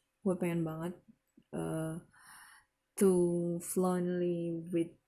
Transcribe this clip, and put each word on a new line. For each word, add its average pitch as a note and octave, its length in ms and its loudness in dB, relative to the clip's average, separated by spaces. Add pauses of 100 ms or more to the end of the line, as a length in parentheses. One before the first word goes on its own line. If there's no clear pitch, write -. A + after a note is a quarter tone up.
(260)
Gue F#3+ 160 2
pengen E3+ 240 0
banget, D#3+ 320 -6 (560)
eh, D#3+ 480 -4 (960)
to G3 140 6 (500)
fluently F3 960 0 (160)
with E3+ 240 -2 (100)